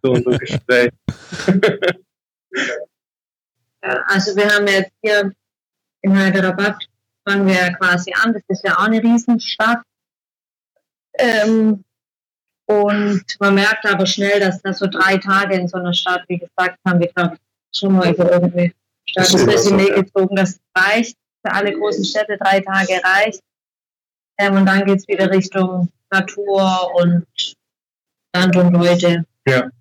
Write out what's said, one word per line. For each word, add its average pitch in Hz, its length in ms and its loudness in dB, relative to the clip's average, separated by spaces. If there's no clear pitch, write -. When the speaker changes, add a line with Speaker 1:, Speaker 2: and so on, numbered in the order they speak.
Speaker 1:
für 131 80 2
unser 123 280 0
Gespräch. 123 500 0
<laughs> 190 260 2
Speaker 2:
Ja, 190 240 -6
also 196 280 -2
wir 208 120 2
haben 208 200 2
jetzt 196 240 0
hier 208 300 0
in 196 120 2
Hyderabad, 190 600 0
fangen 196 200 0
wir 190 80 2
ja 180 180 0
quasi 180 400 -2
an, 220 200 0
das 208 140 -8
ist 190 160 -6
ja 180 140 -2
auch 185 60 0
eine 220 180 0
Riesenstadt. 233 800 0
Ähm, 220 680 2
und 208 560 0
man 196 160 2
merkt 208 320 0
aber 269 180 0
schnell, 202 340 0
dass 190 220 -2
da 196 120 -6
so 196 120 -4
drei 190 320 0
Tage 190 380 0
in 180 120 -2
so 185 100 -6
einer 175 180 -4
Stadt, 180 320 -4
wie 180 100 -4
gesagt, 180 400 -4
haben 180 120 2
wir, 170 120 0
glaub 175 220 -2
ich, - 60 -20
schon 196 180 0
mal 180 200 2
über 175 180 2
irgendeine 175 400 0
Stadt 185 200 -2
Speaker 1:
Das 185 60 2
Speaker 2:
das 190 100 2
Speaker 1:
ist 127 60 4
Speaker 2:
Resümee 196 380 2
Speaker 1:
so, 196 40 4
ja. 202 120 0
Speaker 2:
gezogen, 190 340 -2
das 190 240 -2
reicht 214 400 0
für 185 100 -4
alle 202 200 -2
großen 208 320 -2
Städte, 208 340 -4
drei 196 220 2
Tage 190 420 -2
reicht. 202 380 0
Ähm, 196 200 2
und 196 100 4
dann 196 180 2
geht's 196 220 0
wieder 190 240 0
Richtung 185 580 -2
Natur 190 840 -2
und 175 280 2
Land 180 200 2
und 180 180 4
Leute. 175 520 2
Speaker 1:
Ja. 131 220 0